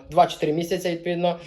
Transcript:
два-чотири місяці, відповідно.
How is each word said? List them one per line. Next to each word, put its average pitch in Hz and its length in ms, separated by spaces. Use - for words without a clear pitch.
два-чотири 156 420
місяці, 175 380
відповідно. 175 460